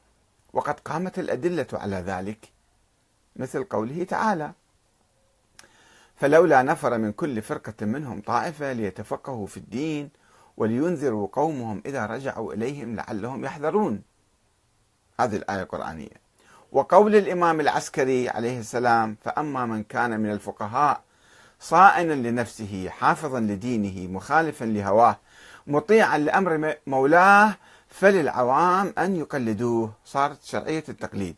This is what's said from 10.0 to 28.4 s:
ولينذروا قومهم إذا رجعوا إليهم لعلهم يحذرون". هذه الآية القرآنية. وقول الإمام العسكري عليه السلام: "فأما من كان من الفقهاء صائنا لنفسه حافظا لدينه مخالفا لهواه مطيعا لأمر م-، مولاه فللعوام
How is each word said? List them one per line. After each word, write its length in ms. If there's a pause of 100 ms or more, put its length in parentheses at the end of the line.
ولينذروا 720
قومهم 540
إذا 200
رجعوا 480
إليهم 420
لعلهم 500
يحذرون". 560 (1160)
هذه 160
الآية 260
القرآنية. 680 (420)
وقول 440
الإمام 440
العسكري 720
عليه 300
السلام: 640
"فأما 420
من 180
كان 360
من 120
الفقهاء 720 (580)
صائنا 540
لنفسه 760
حافظا 500
لدينه 760
مخالفا 520
لهواه 540 (480)
مطيعا 500
لأمر 400
م-، 160 (140)
مولاه 680 (340)
فللعوام 1080